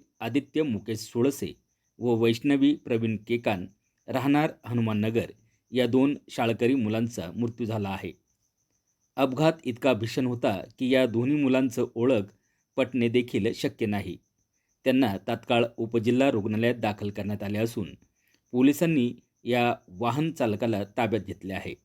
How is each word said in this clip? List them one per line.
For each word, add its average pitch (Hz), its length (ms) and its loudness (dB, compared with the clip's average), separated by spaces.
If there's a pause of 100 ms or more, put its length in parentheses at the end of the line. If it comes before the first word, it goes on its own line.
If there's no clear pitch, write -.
(200)
आदित्य 127 440 -2
मुकेश 113 360 -4
सोळसे 120 540 -2 (440)
व 120 180 0
वैष्णवी 139 600 4
प्रवीण 113 420 -2 (100)
केकान 120 380 -2 (420)
राहणार 143 440 0 (140)
हनुमाननगर 110 680 0 (400)
या 123 160 2
दोन 131 300 2 (120)
शाळकरी 117 460 0
मुलांचा 110 600 -2
मृत्यू 117 300 -4
झाला 104 240 -4
आहे. 95 220 -8 (1040)
अपघात 139 380 2 (120)
इतका 127 280 0
भीषण 113 320 -2
होता 120 380 -2 (160)
की 127 100 -2
या 131 160 6
दोन्ही 123 300 0
मुलांचं 131 500 2 (100)
ओळख 117 260 2 (540)
पटणे 120 340 0
देखील 117 440 0
शक्य - 320 -4
नाही. 101 320 -4 (680)
त्यांना 127 340 4 (100)
तात्काळ 117 380 2 (120)
उपजिल्हा 120 540 2
रुग्णालयात 110 440 0
दाखल 104 340 -4
करण्यात 101 340 -6
आले 101 140 -4
असून 110 380 -4 (560)
पोलिसांनी 135 640 4 (300)
या 120 320 2 (120)
वाहन 120 440 -2
चालकाला 107 520 -2
ताब्यात 110 380 -2
घेतले 95 320 -10
आहे. - 320 -8